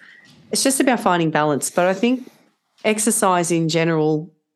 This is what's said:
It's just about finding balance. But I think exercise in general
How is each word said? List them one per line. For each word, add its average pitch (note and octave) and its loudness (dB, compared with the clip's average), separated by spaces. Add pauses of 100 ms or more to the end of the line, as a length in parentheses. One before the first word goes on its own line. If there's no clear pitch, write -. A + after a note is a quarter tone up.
(500)
It's G3+ -2
just C4+ 0
about C4 2
finding E3+ 2
balance. D3+ 0
But F3+ 0
I F#3+ 0
think B3 -2 (560)
exercise G#3 0
in E3 0
general D#3 0 (260)